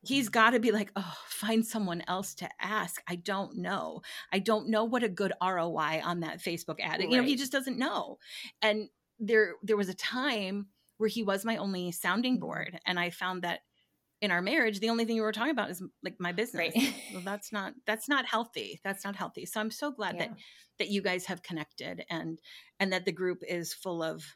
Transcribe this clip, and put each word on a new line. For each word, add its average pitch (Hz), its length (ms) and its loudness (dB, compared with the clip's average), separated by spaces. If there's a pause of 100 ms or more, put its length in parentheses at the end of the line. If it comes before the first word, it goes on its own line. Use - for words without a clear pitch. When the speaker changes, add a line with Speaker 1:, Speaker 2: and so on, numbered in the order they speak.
Speaker 1:
he's 269 280 0
gotta 233 300 8
be 226 120 4
like, 208 240 0
"Oh, 180 220 -6 (100)
find 226 380 2
someone 185 420 -2
else 185 280 -4
to - 140 -8 (120)
ask. 196 460 -2
I 180 100 -4
don't 196 400 -4
know. 175 440 -4 (300)
I 190 80 2
don't 214 300 2
know 226 160 4
what 240 180 2
a 220 60 2
good 185 320 0
R 185 180 2
O 165 160 0
I 160 260 2
on 175 200 -2
that 165 180 -4
Facebook 165 400 -6
ad 165 220 0
is." 190 80 0
You 247 80 6
know, 247 60 6
he 277 80 4
Speaker 2:
Right. 262 60 2
Speaker 1:
just 262 140 -2
doesn't 262 260 -2
know. 269 400 -2 (440)
And 214 280 2 (300)
there, 214 420 6
there 214 160 4
was 196 120 2
a - 40 -4
time 202 760 -2 (300)
where 214 120 4
he 226 140 -2
was 196 200 2
my 226 140 2
only 180 340 -2
sounding 226 440 2
Speaker 2:
Mm-hmm. 190 100 2
Speaker 1:
board. - 400 -6
And 180 140 2
I 175 100 0
found 185 340 -4
that 170 180 -2 (600)
in 202 100 2
our 175 100 4
marriage, 220 380 2
the 226 100 2
only 233 160 4
thing 226 100 0
we 220 60 2
were 214 100 2
talking 226 200 0
about 220 180 0
is, 180 120 -8 (220)
like, 185 160 -8
my 180 120 0
business. 180 440 0
Speaker 2:
Right. 262 240 4
<laughs> - 140 -12
Speaker 1:
Well, 185 100 -6
that's 202 280 -6
not, 196 220 -4 (120)
that's 220 220 0
not 277 180 2
healthy. 160 580 -2
That's 196 200 -4
not 202 120 -4
healthy. 185 300 -6
So - 140 -4
I'm 214 120 0
so 294 200 -4
glad 185 280 -4
that, 160 100 -2
Speaker 2:
Yeah. 226 60 -12 (440)
Speaker 1:
that 202 100 -2
you 196 120 2
guys 180 240 0
have 180 180 -4
connected 165 680 -8
and, 165 300 -4 (400)
and 190 140 2
that 185 120 0
the 190 60 2
group 180 360 -2
is 170 260 -4
full 170 300 -4
of 160 200 -4 (120)